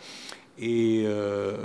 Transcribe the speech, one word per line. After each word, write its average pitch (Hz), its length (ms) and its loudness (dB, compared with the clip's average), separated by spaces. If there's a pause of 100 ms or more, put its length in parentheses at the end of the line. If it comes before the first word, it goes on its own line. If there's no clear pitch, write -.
(580)
et, 113 500 4
euh, 101 580 -2